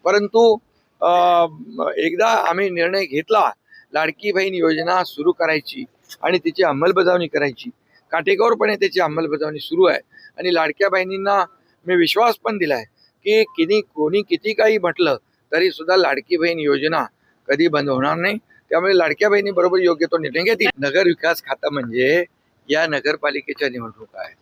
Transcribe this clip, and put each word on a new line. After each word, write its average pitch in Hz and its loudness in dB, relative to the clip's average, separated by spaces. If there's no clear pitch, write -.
परंतु, 208 4
अ, 165 2
एकदा 170 0
आम्ही 196 0
निर्णय 180 -2
घेतला 156 0
लाडकी 160 -2
बहीण 190 -2
योजना 170 0
सुरू 156 -2
करायची 156 -4
आणि 180 0
तिची 165 -2
अंमलबजावणी 175 2
करायची, 143 -4
काटेकोरपणे 202 0
त्याची 190 -2
अंमलबजावणी 151 -4
सुरू 175 0
आहे. 139 2
आणि 180 -2
लाडक्या 165 0
बहिणींना 190 0
मी 180 2
विश्वास 208 2
पण 208 -6
दिलाय 143 -2
की 214 4
किनी-, 196 0
कोणी 165 0
किती 202 -4
काही 214 2
म्हटलं 165 0
तरी 175 2
सुद्धा 165 -2
लाडकी 160 0
बहीण 170 -2
योजना 147 0
कधी 147 2
बंद 147 0
होणार 135 0
नाही. 190 -4
त्यामुळे 180 2
लाडक्या 165 2
बहिणीबरोबर 190 2
योग्य 170 2
तो 165 -2
निर्णय 156 -4
घेतील. 220 0
नगर 143 0
विकास 165 0
खातं 143 -6
म्हणजे 135 0
या 156 0
नगरपालिकेच्या 147 -4
निवडणुका 110 -14
आहेत - -16